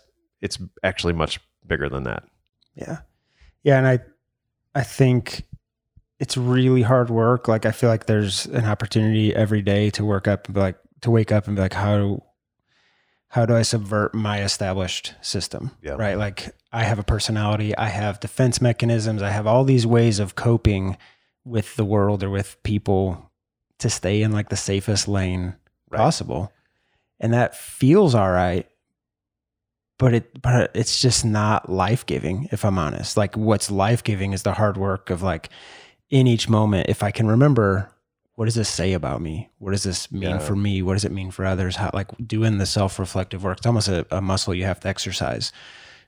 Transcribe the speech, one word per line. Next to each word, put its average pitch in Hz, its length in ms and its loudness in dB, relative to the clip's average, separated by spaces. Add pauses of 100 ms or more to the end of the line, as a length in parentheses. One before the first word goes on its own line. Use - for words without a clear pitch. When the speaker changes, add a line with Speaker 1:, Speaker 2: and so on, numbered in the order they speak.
(420)
Speaker 1:
it's - 160 -8 (260)
actually 90 300 -2
much 78 260 -4 (260)
bigger 76 240 -2
than 67 160 -6
that. 50 180 -8 (520)
Speaker 2:
Yeah. - 240 -10 (640)
Yeah. 139 140 6
And 131 100 4
I, 127 120 4 (760)
I 139 80 -2
think - 600 0 (760)
it's - 180 -6
really 127 440 4
hard 120 300 4
work. 117 360 2
Like, 110 200 2
I 107 40 2
feel 120 180 2
like 113 180 0
there's 104 400 0
an 117 180 -2
opportunity 107 720 2
every 107 260 2
day 101 300 2
to - 140 -4
work 101 220 -2
up 101 200 0
and 101 80 -8
be 101 60 0
like, 92 160 0 (240)
to 120 100 0
wake 113 200 4
up 107 140 2
and 101 100 -4
be 98 60 0
like, 95 120 0
"How, 101 500 0 (1040)
how 117 180 2
do 117 100 4
I 117 60 4
subvert 104 540 -2
my 104 260 -2
established 95 800 -4
system?" - 480 -8 (140)
Speaker 1:
Yeah. 76 80 -10
Speaker 2:
Right? 101 260 -2
Like, 101 380 -8 (180)
I 113 120 0
have 104 120 0
a 104 60 -6
personality, 107 720 -2
I 113 120 -2
have 104 300 -4
defense - 420 -2
mechanisms, 113 600 0
I 101 80 -2
have 104 160 -4
all 120 180 4
these 127 220 4
ways 117 320 4
of 101 160 -4
coping 101 640 2 (480)
with 117 300 -6
the 110 100 0
world 101 380 2
or 98 80 -4
with 98 320 -6
people 98 680 -2 (460)
to 110 140 -2
stay 104 320 -2
in, 110 80 0
like, 104 180 -4
the 101 80 -4
safest 98 500 -2
lane 92 480 -4 (360)
Speaker 1:
Right. 80 80 -6
Speaker 2:
possible. - 520 -2 (680)
And 113 120 0
that 120 240 2
feels 151 600 4
all 95 160 4
right, 90 360 0 (1300)
but 127 140 6
it, 117 280 -2
but 123 340 2
it's - 240 -2
just - 260 2
not 107 440 0
life-giving, 95 800 -2
if - 140 -4
I'm 95 140 2
honest. 71 380 -4
Like, 104 180 -2
what's 107 360 0
life-giving 98 640 0
is 92 100 -6
the 98 100 0
hard 104 240 0
work 95 340 -4
of, 87 100 -4
like, 90 280 -4 (600)
in 131 180 6
each 117 220 2
moment, 107 400 2
if - 140 0
I 101 80 -2
can 113 160 0
remember, 110 640 4 (440)
what 113 100 -4
does 113 100 0
this 107 140 -2
say - 240 -2
about 156 280 -4
me? 82 360 -8
What 98 140 -6
does 98 120 -2
this - 280 -6
mean 98 120 -6
Speaker 1:
Yeah. 92 140 -2
Speaker 2:
for 92 180 -4
me? 101 280 0
What 92 100 0
does 98 120 -2
it - 60 -2
mean 95 200 -8
for 95 140 -8
others? 92 320 -2
How, 101 160 -4
like, 98 160 -6 (180)
doing 110 320 0
the 95 80 0
self-reflective 95 760 -4
work, 92 140 -4
it's - 80 -8
almost 117 220 2
a, 90 180 -2 (100)
a 95 60 -2
muscle 95 320 -2
you 92 120 -2
have 92 160 -4
to - 60 -6
exercise 90 640 -6 (560)